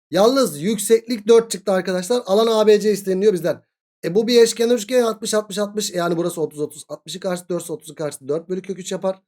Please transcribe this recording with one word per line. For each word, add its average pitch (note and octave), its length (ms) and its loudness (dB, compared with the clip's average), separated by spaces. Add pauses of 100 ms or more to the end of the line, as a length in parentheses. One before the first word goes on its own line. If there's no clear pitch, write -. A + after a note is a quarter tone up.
(100)
Yalnız G3+ 500 2
yükseklik A3+ 680 0
dört A3+ 220 6
çıktı G3+ 220 -4
arkadaşlar. F#3 540 -2
Alan G#3 200 2
A G#3+ 200 2
B G#3 140 6
C G#3 120 2
isteniliyor G3 400 0
bizden. E3 300 -4 (420)
E, E3 100 -4
bu A3 120 2
bir A#3+ 160 6
eşkenar A#3 320 2
üçgen, A#3+ 280 0
altmış, A3+ 320 -4
altmış, G#3 240 -4
altmış. G#3 320 -4
Yani F3 260 -2
burası E3+ 240 -4
otuz, D3+ 200 -6
otuz. D3 280 -8
Altmışın D#3 320 -14
karşısı E3+ 1080 -8
dört E3 200 -4
bölü F#3 140 -6
kök F#3 160 -10
üç F#3 140 -12
yapar. F#3+ 360 -6